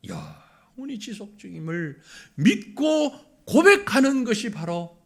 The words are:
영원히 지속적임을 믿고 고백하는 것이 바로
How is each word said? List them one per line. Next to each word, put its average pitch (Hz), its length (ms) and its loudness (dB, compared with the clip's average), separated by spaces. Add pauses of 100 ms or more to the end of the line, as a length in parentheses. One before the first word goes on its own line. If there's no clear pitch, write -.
영원히 - 880 -14
지속적임을 170 1000 -12 (340)
믿고 294 760 0 (320)
고백하는 277 800 4
것이 214 260 -2
바로 170 560 -8